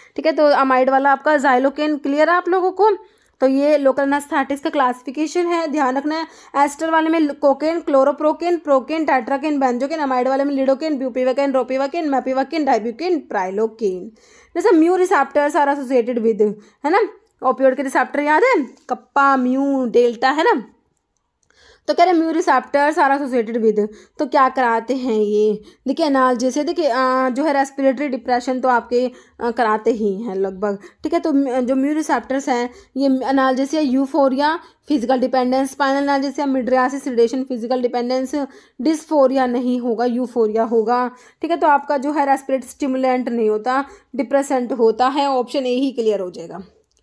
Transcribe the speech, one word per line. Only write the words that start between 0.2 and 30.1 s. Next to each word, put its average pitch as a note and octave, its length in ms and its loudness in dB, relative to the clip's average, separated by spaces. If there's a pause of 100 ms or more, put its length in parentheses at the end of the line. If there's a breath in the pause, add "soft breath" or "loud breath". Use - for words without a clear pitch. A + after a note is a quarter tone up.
है। D#4+ 60 2
तो D4+ 120 0
अमाइड C4+ 460 4
वाला C4+ 220 4
आपका C4+ 200 0
xylocaine C#4 720 0
क्लियर D4+ 260 2
है F4 60 2
आप F4+ 140 -2
लोगों F#4 220 0
को? G4 200 2 (500 soft breath)
तो C4 60 4
ये C#4+ 300 2
लोकल C4+ 260 2
एनेस्थेटिक्स C#4 600 -2
का E4 60 -2
क्लासिफिकेशन D4 760 -2
है, E4+ 220 -2
ध्यान C4+ 300 -2
रखना D4 180 -4
है। E4 120 -6 (300 loud breath)
एस्टर D4 340 0
वाले D#4+ 180 2
में D#4 260 0
कोकेन, D4 440 0
क्लोरोप्रोकेन, D4+ 760 0
प्रोकेन, D4 480 0
tetracaine, C4+ 520 0
benzocaine, C4+ 420 -2
अमाइड C4 280 0
वाले C4+ 160 0
में C#4+ 120 -2
lidocaine, C4+ 460 0
bupivacaine, B3+ 540 -2
ropivacaine, C4+ 520 -2
mepivacaine, C4 580 -2
dibucaine, B3 520 -2
prilocaine। G3+ 920 -4 (460 soft breath)
जैसे E4 160 0
mu E4+ 260 4
receptors D4 580 2
are D4 120 2
associated B3+ 500 0
with, A3 240 0 (440 loud breath)
है D4+ 60 0
ना, G4+ 80 4 (480)
opioid C4 280 2
के C#4+ 80 -4
रिसेप्टर C4 360 -2
याद D4+ 240 2
है, A#4 200 4 (260)
कप्पा, C#4 480 0
म्यू, C4 480 0
डेल्टा, A#3 440 2
है D4 140 0
ना। F#4 200 2 (1200 soft breath)
तो D4+ 60 0
कह E4+ 100 4
रहे F4+ 100 4
mu D#4+ 200 2
receptors D4 600 2
are C#4+ 240 2
associated A#3+ 480 -2
with, G#3 220 2 (320 loud breath)
तो D4+ 60 -2
क्या C4 240 2
कराते A#3+ 460 -2
हैं B3 240 -2
ये? G#3+ 420 0 (260 loud breath)
देखिए, D4+ 200 -2
analgesia, B3+ 580 0
देखिए, E4+ 220 -2
अ, C4 420 0
जो C4 140 -2
है D#4 100 0
रेस्पिरेटरी C#4 540 0
डिप्रेशन B3+ 520 -2
तो B3+ 100 0
आपके, A#3+ 420 0 (300 loud breath)
अ, A#3 100 -2
कराते A3 400 0
ही G#3 320 -2